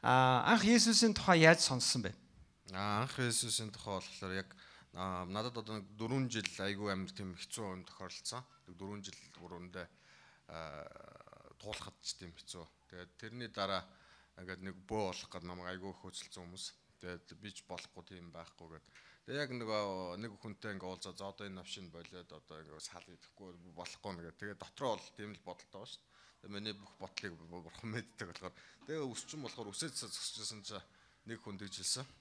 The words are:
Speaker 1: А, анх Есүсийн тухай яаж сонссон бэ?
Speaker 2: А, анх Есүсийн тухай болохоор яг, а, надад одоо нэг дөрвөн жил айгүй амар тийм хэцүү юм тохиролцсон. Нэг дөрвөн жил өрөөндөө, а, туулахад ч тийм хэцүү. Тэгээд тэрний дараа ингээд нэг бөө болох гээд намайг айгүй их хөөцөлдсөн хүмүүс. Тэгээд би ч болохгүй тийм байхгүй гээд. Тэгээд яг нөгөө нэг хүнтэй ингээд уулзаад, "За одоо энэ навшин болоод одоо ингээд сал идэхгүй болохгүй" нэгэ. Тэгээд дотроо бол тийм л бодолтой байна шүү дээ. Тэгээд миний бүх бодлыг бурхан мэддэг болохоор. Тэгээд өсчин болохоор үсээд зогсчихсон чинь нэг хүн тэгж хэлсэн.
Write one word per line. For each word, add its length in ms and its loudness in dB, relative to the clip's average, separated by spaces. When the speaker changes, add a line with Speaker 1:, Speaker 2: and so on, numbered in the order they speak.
Speaker 1:
А, 520 8
анх 120 8
Есүсийн 480 10
тухай 320 10
яаж 160 12
сонссон 460 4
бэ? 80 -2
Speaker 2:
А, 300 2
анх 160 -2
Есүсийн 560 2
тухай 240 -2
болохоор 400 -4
яг, 160 -6
а, 320 -2
надад 320 -2
одоо 220 -6
нэг 80 -12
дөрвөн 320 2
жил 160 0
айгүй 320 2
амар 160 -2
тийм 240 -6
хэцүү 400 -6
юм 80 -8
тохиролцсон. 640 -8
Нэг 80 -16
дөрвөн 240 -6
жил 160 -12
өрөөндөө, 440 -10
а, 320 -8
туулахад 480 -8
ч 160 -8
тийм 160 -12
хэцүү. 240 -12
Тэгээд 320 -14
тэрний 320 -10
дараа 320 0
ингээд 240 -8
нэг 140 -8
бөө 240 0
болох 160 -8
гээд 160 -12
намайг 320 -6
айгүй 160 -8
их 140 -14
хөөцөлдсөн 400 -12
хүмүүс. 220 -10
Тэгээд 240 -8
би 80 -10
ч 160 -16
болохгүй 400 -12
тийм 240 -16
байхгүй 480 -16
гээд. 80 -20
Тэгээд 160 -4
яг 160 -4
нөгөө 240 0
нэг 160 -8
хүнтэй 400 -8
ингээд 140 -6
уулзаад, 260 -10
"За 160 -8
одоо 160 -10
энэ 80 -10
навшин 320 -10
болоод 400 -14
одоо 320 -16
ингээд 220 -14
сал 260 -10
идэхгүй 640 -18
болохгүй" 400 -8
нэгэ. 240 -10
Тэгээд 240 -8
дотроо 320 0
бол 140 -10
тийм 160 -8
л 80 -18
бодолтой 400 -12
байна 80 -14
шүү 80 -14
дээ. 160 -20
Тэгээд 80 -10
миний 240 -4
бүх 220 -18
бодлыг 320 -8
бурхан 400 -10
мэддэг 400 -6
болохоор. 240 -10
Тэгээд 240 -4
өсчин 320 -8
болохоор 320 -8
үсээд 240 -6
зогсчихсон 640 -6
чинь 220 -8
нэг 160 -8
хүн 160 -8
тэгж 240 -10
хэлсэн. 240 -2